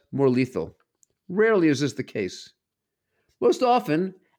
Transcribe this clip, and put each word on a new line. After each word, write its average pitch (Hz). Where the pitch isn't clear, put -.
more 135
lethal. 120
Rarely 202
is 135
this 135
the 117
case. -
Most -
often, 190